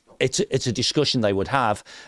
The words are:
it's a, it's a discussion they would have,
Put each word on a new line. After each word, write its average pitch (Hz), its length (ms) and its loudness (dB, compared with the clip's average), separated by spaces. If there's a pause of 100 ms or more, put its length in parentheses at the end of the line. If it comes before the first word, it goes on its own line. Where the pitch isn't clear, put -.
(180)
it's 139 220 0
a, - 140 -2
it's 131 120 -2
a 120 60 0
discussion 127 500 0
they 101 100 4
would 95 160 0
have, 113 340 0 (260)